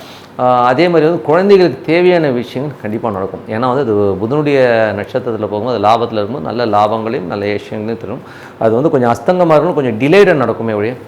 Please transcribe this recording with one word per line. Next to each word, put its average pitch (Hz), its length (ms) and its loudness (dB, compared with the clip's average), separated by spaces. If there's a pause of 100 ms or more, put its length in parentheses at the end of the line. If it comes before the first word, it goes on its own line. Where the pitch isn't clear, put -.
(400)
ஆஹ், 123 260 2
அதே 131 220 2
மாதிரி 160 220 2
வந்து 170 140 -2
குழந்தைகளுக்கு 185 640 2
தேவையான 170 440 2
விஷயங்கள் 127 520 -6
கண்டிப்பா 110 280 -4
நடக்கும். 95 380 -6
ஏன்னா 120 260 -2
வந்து 143 80 0
அது 113 120 0
புதனுடைய 113 640 0 (380)
நட்சத்திரத்துல 107 520 -4
போகும்போது, 104 380 -2
அது - 20 2
லாபத்துல 117 300 2
இருக்கும்போது 117 360 -4
நல்ல 120 120 -2 (120)
லாபங்களையும் 113 480 -2
நல்ல 104 200 -6
விஷயங்களையும் 107 560 -6
தரும். 117 200 -10 (380)
அது 110 140 2
வந்து 123 160 2
கொஞ்சம் 123 220 2
அஸ்தங்கமா 175 420 2
இருக்கணும், 151 200 2
கொஞ்சம் 123 260 -2
டிலேடா 180 340 4
நடக்குமே 113 400 -2
ஒழிய 107 200 -2 (140)